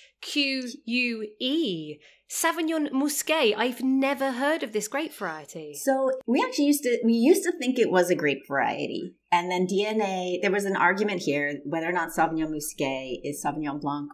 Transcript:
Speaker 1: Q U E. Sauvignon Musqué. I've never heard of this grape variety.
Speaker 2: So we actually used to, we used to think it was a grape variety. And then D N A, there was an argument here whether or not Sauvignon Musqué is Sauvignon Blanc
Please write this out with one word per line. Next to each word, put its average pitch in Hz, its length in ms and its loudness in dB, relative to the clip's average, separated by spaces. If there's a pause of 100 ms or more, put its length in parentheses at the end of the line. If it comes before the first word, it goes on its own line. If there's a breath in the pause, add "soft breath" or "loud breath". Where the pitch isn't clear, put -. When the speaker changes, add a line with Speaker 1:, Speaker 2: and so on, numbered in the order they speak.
(200 soft breath)
Speaker 1:
Q 269 480 -2 (160)
U 233 440 -2 (120)
E. 202 560 -2 (340 soft breath)
Sauvignon 320 640 -2
Musqué. 285 640 2
I've 240 260 -2
never 269 500 2
heard 285 300 0
of 214 100 -6
this 214 160 -4
grape 302 260 -6
variety. 156 600 -10
Speaker 2:
So 269 360 2 (160)
we 262 160 4
actually 494 240 2
used 285 160 4
to, 240 220 2
we 226 80 6
used 247 320 6
to 349 140 0
think 247 200 0
it 220 120 4
was 180 200 6
a 180 40 6
grape 143 340 0
variety. 135 680 -2 (160)
And 175 200 2
then 185 160 2
D 196 200 0
N 220 160 0
A, 180 400 -2
there 196 100 2
was 196 140 0
an 196 100 -2
argument 190 460 2
here 143 420 -2
whether 160 240 -2
or 180 40 -2
not 165 180 -2
Sauvignon 160 400 0
Musqué 135 720 -4
is 143 180 -6
Sauvignon 147 380 -4
Blanc 147 340 -4